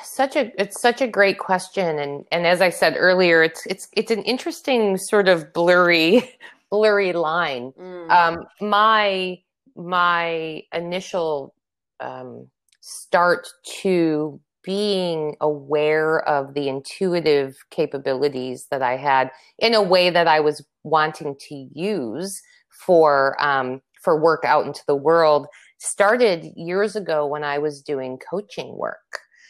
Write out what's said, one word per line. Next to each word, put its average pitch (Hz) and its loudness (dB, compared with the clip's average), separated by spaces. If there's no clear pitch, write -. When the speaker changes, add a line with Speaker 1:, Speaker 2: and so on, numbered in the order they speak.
Speaker 1:
such 269 -4
a, 269 -2
it's 196 -4
such 240 2
a 262 0
great 196 2
question. 180 -2
And, 143 -8
and 170 0
as 175 2
I 185 4
said 170 0
earlier, 175 4
it's, 160 -2
it's, - -8
it's 220 -2
an 202 -2
interesting 240 -2
sort 202 2
of 165 2
blurry, 175 4
<laughs> - -20
blurry 202 2
line. 156 -4
Speaker 2:
Mm. 180 -8
Speaker 1:
Um, 170 4
my, 202 2
my 170 -2
initial, 170 -6
um, 127 -14
start 175 0
to 156 0
being 185 -4
aware 151 0
of 139 -2
the 143 -4
intuitive 143 -2
capabilities 135 -4
that 135 -4
I 127 -2
had 131 2
in 233 2
a 214 4
way 180 4
that 170 2
I 156 4
was 147 0
wanting 156 -2
to 139 -16
use 170 -6
for, 147 2
um, 135 -2
for 160 2
work 160 2
out 143 4
into 143 -10
the 147 2
world 151 2
started 202 0
years 190 -4
ago 160 -2
when 147 -6
I 143 -4
was 147 -4
doing 131 -8
coaching 170 -10
work. - -10